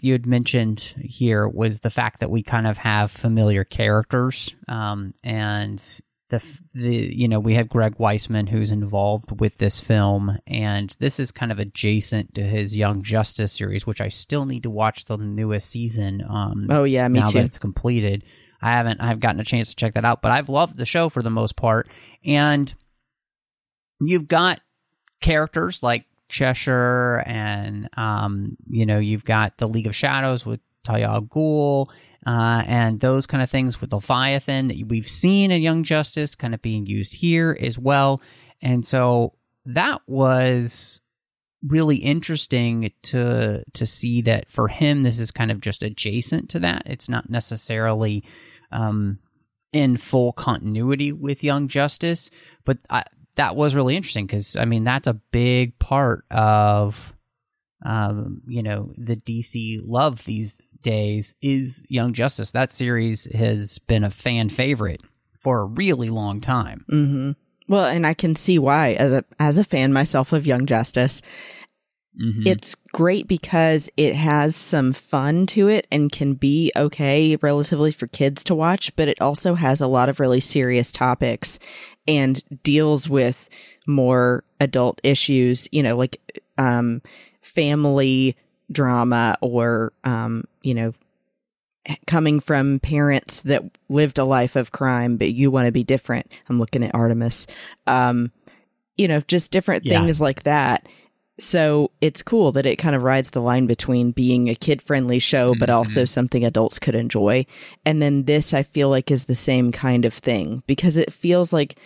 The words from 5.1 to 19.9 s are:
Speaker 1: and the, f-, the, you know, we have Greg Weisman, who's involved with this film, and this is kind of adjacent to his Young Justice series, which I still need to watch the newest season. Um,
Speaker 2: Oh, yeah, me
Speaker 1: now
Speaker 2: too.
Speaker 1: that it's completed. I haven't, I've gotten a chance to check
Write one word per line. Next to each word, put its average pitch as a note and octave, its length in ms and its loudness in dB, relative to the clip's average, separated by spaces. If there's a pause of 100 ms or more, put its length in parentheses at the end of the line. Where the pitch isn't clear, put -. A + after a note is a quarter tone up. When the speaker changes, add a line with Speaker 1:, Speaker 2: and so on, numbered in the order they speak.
Speaker 1:
and G#2 560 -4 (520)
the, A#2+ 60 0
f-, C#3+ 240 -10 (140)
the, A#2+ 200 -2
you A#2 320 -2
know, A2 140 2
we A2+ 140 2
have A#2 140 2
Greg A2 300 0
Weisman, G#2+ 500 0
who's G#2+ 220 0
involved G#2 680 -2
with G#2+ 180 -2
this - 220 -2
film, G2+ 680 2
and G2+ 540 -4
this C#3 180 -2
is C3 140 -6
kind A#2 180 -6
of G#2 80 -4
adjacent G#2 800 -4
to G#2 60 -4
his G#2 340 -2
Young G#2 260 0
Justice G#2+ 500 -2
series, G2 320 -6
which A2 160 -6
I G#2 80 -4
still C#3+ 380 -6
need B2+ 160 -6
to A#2+ 80 -6
watch G#2+ 360 -2
the A2 100 -6
newest G#2 520 -4
season. A2 600 -4
Um, G2+ 420 -4
Speaker 2:
Oh, C#3+ 140 4
yeah, B2+ 240 2
me B2 100 4
Speaker 1:
now G#2 80 4
Speaker 2:
too. G#2+ 120 2
Speaker 1:
that A#2 80 4
it's - 120 -8
completed. G#2 640 -2 (400)
I A2 80 0
haven't, A#2 300 0
I've A#2 180 -2
gotten G#2+ 220 0
a A2 40 -6
chance A#2 260 -2
to - 60 -14
check A2+ 180 -2